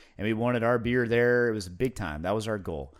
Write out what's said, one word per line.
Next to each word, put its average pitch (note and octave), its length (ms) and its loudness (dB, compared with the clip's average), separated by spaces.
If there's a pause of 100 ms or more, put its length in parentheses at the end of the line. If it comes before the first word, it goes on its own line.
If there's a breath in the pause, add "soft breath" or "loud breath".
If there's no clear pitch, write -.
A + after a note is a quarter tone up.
(180 soft breath)
and F#2 80 -6
we A2+ 80 0
wanted A#2 300 0
our A#2+ 160 4
beer A#2+ 280 0
there. A#2+ 420 4
It A2+ 40 2
was G2+ 140 -6
big F#2 280 -4
time. D#2 260 -6
That F2+ 140 0
was A2 120 -4
our A2 120 -2
goal. E2 400 -8